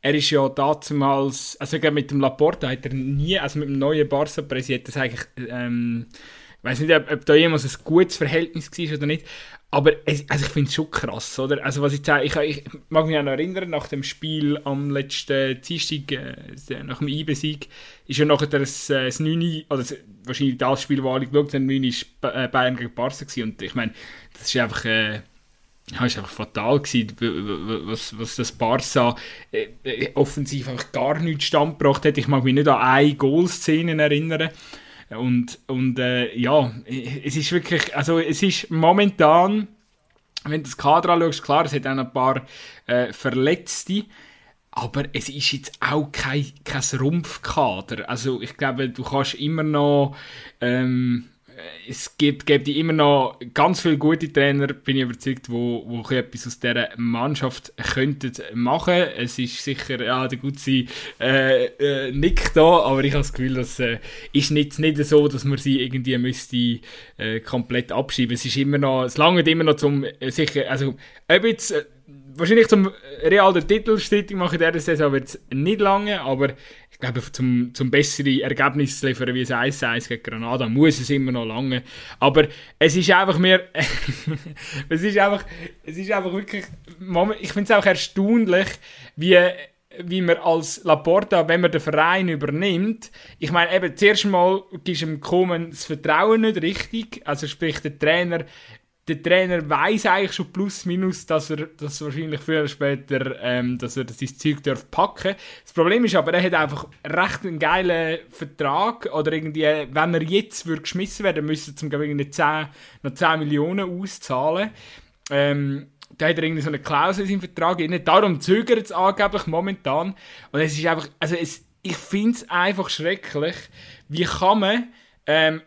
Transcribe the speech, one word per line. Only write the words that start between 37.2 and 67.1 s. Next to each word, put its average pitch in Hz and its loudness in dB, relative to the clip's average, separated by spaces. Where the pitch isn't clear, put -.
ist 151 -2
wirklich, - -2
also 156 2
es 160 0
ist - 0
momentan, 185 4
wenn 147 -4
du 135 -10
das - -8
Kader 165 4
anschaust, 165 2
klar, 151 2
es 147 -2
hat 135 -4
auch 135 -2
noch 131 -4
ein - -16
paar, 131 0
äh, 123 2
Verletzte, 156 -2
aber 127 -6
es - -6
ist 143 -4
jetzt 139 -8
auch 143 -2
kein, 139 -4
kein 131 -6
Rumpfkader. 131 -2
Also 123 -4
ich - -14
glaube, 135 -2
du 120 -12
kannst 135 -2
immer 156 -4
noch... 143 2
Ähm, 123 0
es - -8
gibt, 143 2
gibt 143 4
immer 160 0
noch 143 4
ganz 175 2
viele 160 2
gute 156 0
Trainer, 143 2
bin - -4
ich 135 0
überzeugt, 127 -6
wo, 120 -4
wo 117 -6
etwas 123 -4
aus 120 -12
dieser 120 -2
Mannschaft 123 -4
könnten 139 -4
machen. 135 0
Es 147 -2
ist 123 -6
sicher, 127 -6
ja, 127 0
der 123 -6
Gutzi, 135 -2
äh, 131 4
äh, 135 -2
nickt 143 2
da, 165 8
aber 135 2
ich 143 2
habe 143 2
das 143 -6
Gefühl, 131 -2
das, 123 -6
äh, 117 0
ist 139 2
nicht, 147 0
nicht 151 2
so, 147 6
dass 139 -2
man 139 0
sie 135 0
irgendwie 127 -2
müsste, 120 -2